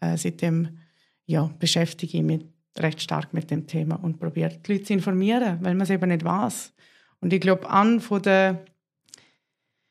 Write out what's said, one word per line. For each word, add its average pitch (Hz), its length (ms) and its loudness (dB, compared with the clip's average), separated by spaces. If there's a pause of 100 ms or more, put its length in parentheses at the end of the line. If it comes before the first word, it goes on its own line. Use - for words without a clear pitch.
Äh, 82 180 0
seitdem, 165 580 -2 (480)
ja, 156 340 0
beschäftige 170 600 -2
ich 160 40 2
mich 156 220 0 (320)
recht 156 240 -2
stark 151 320 -4
mit 160 180 -4
dem 151 160 -4
Thema 160 280 -4
und 165 260 -4
probiere, 165 380 -4
die - 160 -4
Leute 196 100 -2
zu - 80 -4
informieren, 196 720 0
weil 180 120 0
man 190 100 0
es 180 60 0
eben 185 200 2
nicht 165 160 0
weiss. 180 480 -2 (460)
Und 180 120 -2
ich 190 80 4
glaube, 185 300 2
ein 220 300 6
von 208 200 -2
den 190 380 4 (1300)